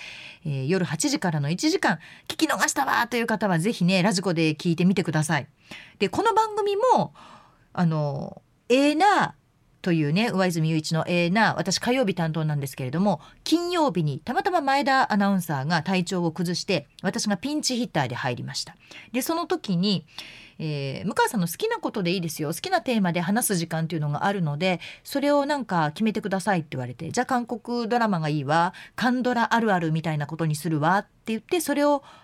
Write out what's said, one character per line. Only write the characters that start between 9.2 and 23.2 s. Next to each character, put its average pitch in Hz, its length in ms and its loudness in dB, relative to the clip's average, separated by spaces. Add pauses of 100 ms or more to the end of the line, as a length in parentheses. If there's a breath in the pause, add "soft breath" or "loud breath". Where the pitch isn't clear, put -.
あ - 120 -2 (460)
と 180 120 0
い 160 100 4
う 147 100 0
ね、 208 180 2
上 185 180 2
泉 160 220 0
雄 165 60 2
一 156 140 -2
の 160 160 0
え 175 200 2
え 170 40 2
な 202 200 4
あ、 - 40 0
私 180 240 -2
火 240 140 0
曜 262 120 2
日 190 120 0
担 160 160 -2
当 160 120 -2
な 151 120 0
ん 143 40 -2
で 139 60 -6
す - 80 -10
け - 80 -8
れ 127 80 -4
ど 156 100 -2
も、 196 200 2 (240 loud breath)
金 349 260 2
曜 311 220 2
日 170 100 0
に 147 160 0
た - 160 -6
ま 381 80 0
た 403 80 0
ま 349 100 2
前 277 220 2
田 269 300 2
ア 214 40 2
ナ 202 120 4
ウ 196 80 2
ン 180 60 0
サ 143 180 -4
ー 131 80 -4
が 165 160 2
体 185 200 0
調 180 220 -2
を 160 60 0
崩 175 240 -2
し - 80 -6
て、 160 240 -2 (140)
私 202 260 -2
が 202 80 0
ピ 285 180 -4
ン 302 80 -2
チ 254 140 -2
ヒ 226 80 -2
ッ 185 40 -8
タ 151 140 -2
ー 123 60 -2
で 117 80 -6
入 123 180 -4
り 127 80 -10
ま 131 120 -10
し - 100 -6
た。 - 120 -20 (360 loud breath)
で、 247 100 -2
そ 330 140 -2
の 339 100 -4
時 208 300 -2
に、 190 280 0 (560 loud breath)
え 143 440 -6
ー、 - 20 -4
「向 233 80 -4
川 466 140 2
さ 240 100 -2
ん - 20 0
の 170 60 0
好 170 60 -4
き - 160 -6
な 466 100 -4
こ - 140 -6
と 208 100 -4
で 170 80 0
い 185 60 0
い 190 40 -4
で 165 80 -6
す 156 140 -8
よ。 143 60 -4
好 165 60 -4
き - 140 -8
な 370 120 0
テ 240 160 -2
ー 214 40 2
マ 180 120 2
で 175 80 0